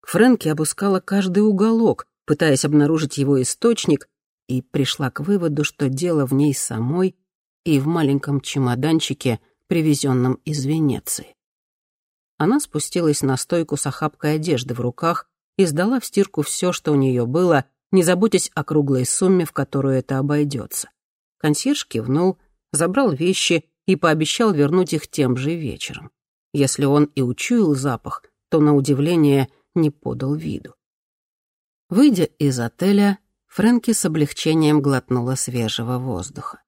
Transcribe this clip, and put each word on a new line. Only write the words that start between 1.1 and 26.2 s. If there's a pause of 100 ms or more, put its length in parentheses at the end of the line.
уголок, (180)
пытаясь
обнаружить
его
источник, (400)
и
пришла
к
выводу,
что
дело
в
ней
самой (480)
и
в
маленьком
чемоданчике, (260)
привезенном (120)
из
Венеции. (1040)
Она
спустилась
на
стойку
с
охапкой
одежды
в
руках (280)
и
сдала
в
стирку
все,
что
у
нее
было, (260)
не
заботясь
о
круглой
сумме,
в
которую
это
обойдется. (480)
Консьерж
кивнул, (340)
забрал
вещи (220)
и
пообещал
вернуть
их
тем
же
вечером. (400)